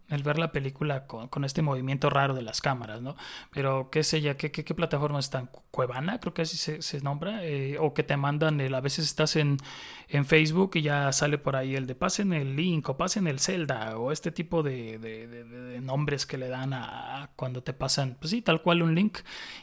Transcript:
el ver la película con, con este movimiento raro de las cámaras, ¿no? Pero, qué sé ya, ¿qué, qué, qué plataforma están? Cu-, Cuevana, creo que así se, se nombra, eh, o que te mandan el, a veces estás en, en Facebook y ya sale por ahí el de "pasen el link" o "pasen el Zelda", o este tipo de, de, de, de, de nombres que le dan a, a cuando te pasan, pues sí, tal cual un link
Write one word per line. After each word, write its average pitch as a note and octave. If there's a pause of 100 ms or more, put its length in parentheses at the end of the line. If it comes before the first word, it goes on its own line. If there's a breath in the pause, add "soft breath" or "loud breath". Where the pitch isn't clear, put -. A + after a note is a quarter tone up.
el C#3+
ver D3
la E3
película C3+
con, A2+
con C#3+
este C3+
movimiento C3+
raro C#3
de C3
las A2+
cámaras, A#2
¿no? B2 (360 loud breath)
Pero, C3+
qué D#3
sé D#3
ya, C#3+
¿qué, D3+
qué, C#3+
qué E3
plataforma D3
están? C3
Cu-, - (100)
Cuevana, C3
creo F3+
que E3+
así D#3+
se, D#3
se C#3+
nombra, E3
eh, C#3+
o D3+
que D#3
te C#3+
mandan D3
el, C3
a C3
veces C#3+
estás -
en, C#3+ (500 loud breath)
en C#3+
Facebook D#3+
y E3
ya C#3+
sale D3
por C#3
ahí C3+
el C3+
de B2+
"pasen F#3+
el C3+
link" E3
o C#3
"pasen F#3+
el C#3
Zelda", C3
o A#2+
este D#3+
tipo E3
de, A#2
de, A2+
de, A#2
de, A#2+
de B2
nombres C#3
que -
le B2+
dan C3
a, C3
a C#3+
cuando B2+
te B2
pasan, -
pues D#3+
sí, A#3
tal E3+
cual E3+
un E3
link G3+ (440 loud breath)